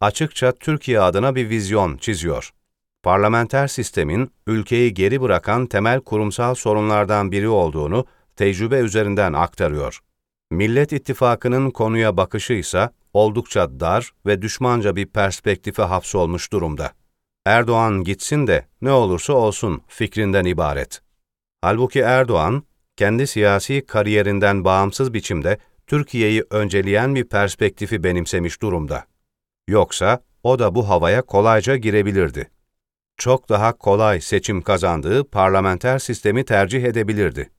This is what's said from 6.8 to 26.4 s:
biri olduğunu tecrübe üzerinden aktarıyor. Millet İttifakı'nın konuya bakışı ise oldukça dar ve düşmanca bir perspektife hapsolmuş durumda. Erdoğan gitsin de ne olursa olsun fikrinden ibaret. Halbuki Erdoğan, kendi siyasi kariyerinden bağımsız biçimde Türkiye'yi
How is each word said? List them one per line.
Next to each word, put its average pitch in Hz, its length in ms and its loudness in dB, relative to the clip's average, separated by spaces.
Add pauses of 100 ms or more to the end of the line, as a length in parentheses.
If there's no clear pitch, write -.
biri 101 160 -2
olduğunu 87 580 0 (300)
tecrübe 104 420 0
üzerinden 101 540 0
aktarıyor. 73 680 -2 (500)
Millet 113 420 0
İttifakı'nın 127 800 0
konuya 110 460 0
bakışı 98 360 -2
ise 98 380 -2 (220)
oldukça 104 680 0
dar 95 320 -2 (140)
ve 98 160 0
düşmanca 110 540 -2
bir 98 100 -4
perspektife 101 760 -2
hapsolmuş 90 720 -2
durumda. 80 400 -4 (540)
Erdoğan 113 580 2
gitsin 127 420 -2
de 85 200 2 (160)
ne 131 100 0
olursa 110 400 2
olsun 107 560 0
fikrinden 98 560 -2
ibaret. 78 580 -4 (600)
Halbuki 117 380 0
Erdoğan, 117 600 2 (340)
kendi 113 300 2
siyasi 104 600 0
kariyerinden 101 760 2
bağımsız 98 500 0
biçimde 92 440 -2 (280)
Türkiye'yi 110 640 0